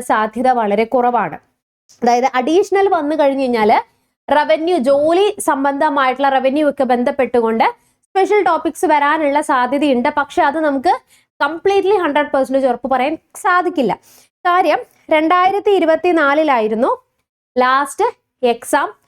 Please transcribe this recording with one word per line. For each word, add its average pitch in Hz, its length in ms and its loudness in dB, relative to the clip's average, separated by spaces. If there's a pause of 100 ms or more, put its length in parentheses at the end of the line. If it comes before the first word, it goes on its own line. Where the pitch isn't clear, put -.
(120)
സാധ്യത 233 380 -2 (120)
വളരെ 208 320 0
കുറവാണ്. 240 440 0 (640)
അതായത് 240 260 2 (120)
അഡീഷണൽ 381 560 2
വന്നു 302 240 -2
കഴിഞ്ഞു 277 260 2
കഴിഞ്ഞാൽ 226 260 2 (640)
റവന്യൂ, 311 400 0 (100)
ജോലി 320 400 2 (220)
സംബന്ധമായിട്ടുള്ള 277 880 0
റവന്യൂ 269 340 0
ഒക്കെ 277 220 -2
ബന്ധപ്പെട്ടുകൊണ്ട് 240 760 0 (420)
സ്പെഷ്യൽ 381 380 2
ടോപ്പിക്സ് 330 440 -2
വരാനുള്ള 294 480 0 (100)
സാധ്യതയുണ്ട്. 254 600 0 (100)
പക്ഷെ 285 300 -2
അത് 294 80 -4 (100)
നമുക്ക് 277 260 0 (500)
കംപ്ലീറ്റ്ലി 392 600 0
ഹൺഡ്രഡ് 294 300 -2
പെർസെന്റേജ് 262 360 0
ഉറപ്പ് 240 240 -4
പറയാൻ 262 200 -2 (300)
സാധിക്കില്ല. 359 500 0 (540)
കാര്യം 349 320 2 (340)
രണ്ടായിരത്തി 359 640 2
ഇരുപത്തിനാലിലായിരുന്നു 302 1120 0 (720)
ലാസ്റ്റ് 269 460 0 (440)
എക്സാം 294 380 -2 (180)